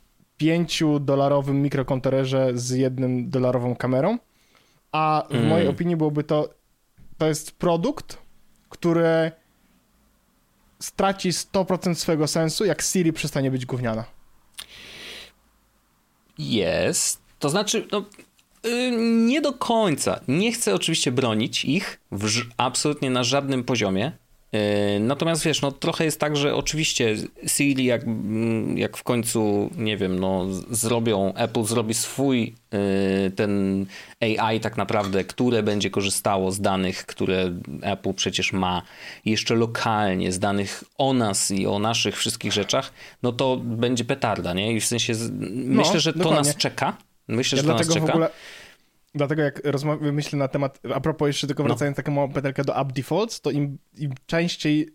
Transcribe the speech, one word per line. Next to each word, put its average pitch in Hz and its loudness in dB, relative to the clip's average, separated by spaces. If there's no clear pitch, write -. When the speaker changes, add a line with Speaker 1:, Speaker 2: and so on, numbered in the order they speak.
Speaker 1:
pięciu 156 2
dolarowym 139 2
mikrokontrolerze 135 2
z 123 -4
jednym 127 0
dolarową 123 0
kamerą. 139 0
A 156 2
w - -6
Speaker 2:
Mm. 127 4
Speaker 1:
mojej 165 4
opinii 170 0
byłoby 151 0
to, 151 0
to 156 2
jest 156 -2
produkt, 175 -2
który 165 2
straci 190 0
sto - -2
procent 175 0
swojego 156 2
sensu, 160 0
jak 170 2
Siri 165 2
przestanie 147 -2
być 127 -2
gówniana. 117 -4
Speaker 2:
Jest. 113 0
To 151 -2
znaczy, 202 0
no, 202 -2
y, 240 0
nie 269 4
do 294 0
końca. 208 0
Nie 190 2
chcę 208 0
oczywiście 160 0
bronić 117 0
ich - -2
w 101 -4
ż-, 117 0
absolutnie 135 0
na 123 2
żadnym 135 0
poziomie. 110 0
Y, 101 2
natomiast 151 0
wiesz, 156 0
no, 139 0
trochę 165 -2
jest 151 -2
tak, 151 0
że 143 2
oczywiście 139 0
Siri 139 2
jak, 120 2
mm, 110 -2
jak 104 -2
w - -12
końcu, 107 0
nie 107 -2
wiem, 92 0
no, 95 0
z-, 113 -6
zrobią, 113 2
Apple 117 -2
zrobi 113 0
swój, 131 0
y, 92 0
ten 98 0
A 110 2
I 113 0
tak 110 -4
naprawdę, 98 0
które 120 0
będzie 104 0
korzystało 98 0
z 98 -4
danych, 95 0
które 92 0
Apple 98 -2
przecież - -2
ma 92 0
jeszcze 110 0
lokalnie, 107 0
z 92 -4
danych 101 -2
o 135 2
nas 110 0
i 98 0
o 101 0
naszych 110 0
wszystkich 107 -4
rzeczach, 107 0
no 123 0
to 127 2
będzie 120 0
petarda, 101 -2
nie? 104 0
I 113 0
w - -2
sensie 120 0
z-, 113 -4
Speaker 1:
No, 127 2
Speaker 2:
myślę, 160 4
że 156 0
to 156 -2
Speaker 1:
dokładnie. 156 4
Speaker 2:
nas 147 -2
czeka. 139 -2
Myślę, 123 0
Speaker 1:
Ja 139 2
Speaker 2:
że 151 2
to 120 4
nas 113 2
Speaker 1:
dlatego - 2
w 156 0
Speaker 2:
czeka. - 2
Speaker 1:
ogóle, 160 2
dlatego 147 0
jak 139 -2
rozma-, 147 0
myślę 147 -2
na 139 0
temat, 139 -2
a 135 0
propos 151 0
jeszcze 143 -2
tylko 147 -2
Speaker 2:
No. 135 2
Speaker 1:
wracając 139 0
taką 151 -4
małą 143 0
petelkę 139 -2
do - 0
app 135 -2
defaults, 156 -2
to 147 -2
im, 143 -2
im 143 -4
częściej 156 0